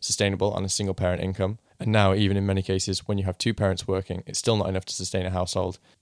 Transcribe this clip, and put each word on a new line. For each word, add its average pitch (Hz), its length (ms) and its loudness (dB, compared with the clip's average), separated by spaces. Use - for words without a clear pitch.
sustainable 101 520 0
on 95 120 -2
a 98 40 -2
single 98 260 -2
parent 90 280 0
income. 95 360 -2
And 113 100 0
now, 101 240 6
even 101 220 2
in 98 100 0
many 98 160 2
cases, 95 460 -2
when 104 100 0
you 95 60 -2
have 92 140 -4
two 117 140 0
parents 95 360 0
working, 95 380 -2
it's - 120 -6
still 113 180 2
not 101 120 0
enough 92 160 -2
to - 100 -8
sustain 92 320 -4
a 92 40 -2
household. 92 500 -2